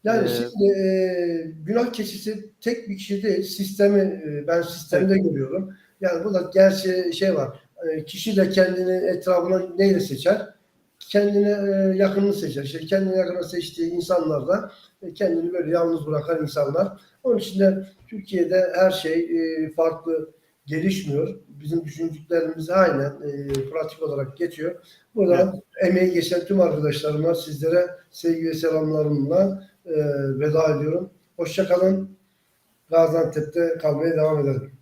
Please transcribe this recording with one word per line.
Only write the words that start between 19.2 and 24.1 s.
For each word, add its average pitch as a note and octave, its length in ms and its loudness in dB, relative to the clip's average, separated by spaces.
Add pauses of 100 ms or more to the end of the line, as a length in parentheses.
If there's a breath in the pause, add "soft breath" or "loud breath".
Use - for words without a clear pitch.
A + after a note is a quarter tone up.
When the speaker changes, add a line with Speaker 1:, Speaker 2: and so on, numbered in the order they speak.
Speaker 1:
e, D#3+ 500 -2
farklı D#3+ 580 -2 (360 soft breath)
gelişmiyor. D#3 840 -2
Bizim D3+ 380 -6
düşündüklerimiz D#3+ 840 -6
aynen, D3 420 4 (160)
e, C#3 260 -8
pratik D#3 500 -6
olarak C#3 340 -6